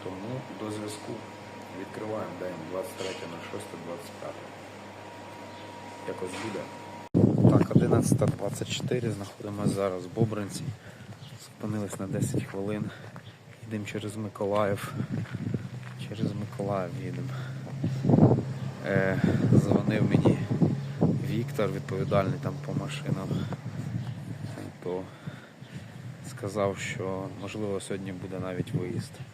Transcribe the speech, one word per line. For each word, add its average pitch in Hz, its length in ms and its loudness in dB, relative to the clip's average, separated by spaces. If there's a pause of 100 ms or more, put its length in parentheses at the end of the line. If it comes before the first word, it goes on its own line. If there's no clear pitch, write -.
Тому 95 280 -6 (280)
до 107 60 -6 (100)
зв'язку. 104 380 -6 (680)
Відкриваємо 101 600 -6
день 90 200 -4 (100)
двадцять 92 300 -4
третє 95 340 -6
на 85 60 -8 (100)
шосте - 260 -8 (100)
двадцять 85 340 -8
п'яте. - 240 -8 (1700)
Якось 95 300 -6
буде. 110 180 -4 (880)
Так, - 240 8
одинадцята - 500 6
двадцять - 500 0
чотири, 120 360 0
знаходимося 101 680 -2
зараз 92 240 0
в 90 100 -10
Бобринці. 107 480 2 (840)
Зупинились 104 540 -4
на 98 80 -2
десять 101 360 2
хвилин. 104 480 -2 (760)
Йдемо 107 180 -4
через 104 300 -6
Миколаїв. 101 800 0 (1160)
Через 107 240 -2
Миколаїв 98 580 -2 (120)
їдемо. 90 240 -4 (1600)
Е, 95 340 4 (320)
дзвонив 101 560 6
мені 104 300 6 (880)
Віктор, 107 420 2
відповідальний 95 720 2
там 92 100 0 (120)
по 95 80 -4
машинам. - 540 -2 (1600)
То 90 180 -2 (1300)
сказав, 98 480 0
що, 95 460 -4 (180)
можливо, 101 400 -4
сьогодні 95 300 -6
буде 92 280 -6
навіть 90 320 -6
виїзд. 90 400 -4 (220)